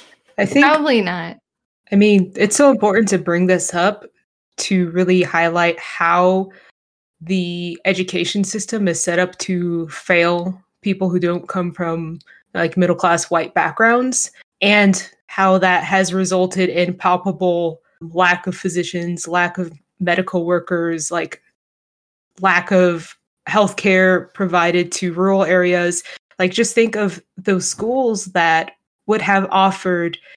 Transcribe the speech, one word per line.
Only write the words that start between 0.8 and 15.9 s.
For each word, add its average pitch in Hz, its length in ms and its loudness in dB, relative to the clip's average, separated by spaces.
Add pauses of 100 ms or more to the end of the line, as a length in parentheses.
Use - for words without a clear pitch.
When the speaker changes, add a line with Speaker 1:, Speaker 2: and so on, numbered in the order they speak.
Speaker 2:
not. 175 360 -6 (540)
Speaker 1:
I 196 40 2
mean, 202 400 4
it's 208 220 0
so 285 120 6
important 226 400 2
to 196 80 2
bring 175 300 0
this 180 260 0
up 185 320 -2 (520)
to 180 320 0
really 180 340 2
highlight 170 560 0
how 185 680 0 (720)
the 175 640 -4
education 185 580 -2
system 202 460 -4
is 165 120 -2
set 175 160 -2
up 180 200 -2
to 175 500 -4
fail 175 760 0 (200)
people 190 280 -2
who 180 100 0
don't 175 280 -2
come 175 240 -4
from, 165 480 -6 (340)
like, 170 220 -2
middle-class 175 540 2
white 165 240 -2
backgrounds, 226 800 0 (300)
and 202 480 4 (180)
how 190 300 2
that 180 260 2
has 185 300 0